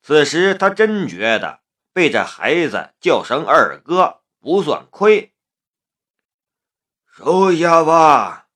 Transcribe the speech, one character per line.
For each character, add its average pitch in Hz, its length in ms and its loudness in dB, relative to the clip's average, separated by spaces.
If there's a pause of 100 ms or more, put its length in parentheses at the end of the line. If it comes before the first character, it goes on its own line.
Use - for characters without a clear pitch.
此 151 240 0
时 180 300 -2
他 190 160 0
真 208 380 -2
觉 107 300 -2
得 92 240 -10 (300)
被 175 180 0
这 101 140 -2
孩 147 440 -4
子 98 320 -10
叫 131 220 0
声 139 220 -6
二 113 380 0
哥 175 400 -2 (180)
不 180 220 -2
算 143 280 -6
亏。 208 440 0 (1700)
收 185 500 0
下 165 300 2
吧。 151 600 2 (100)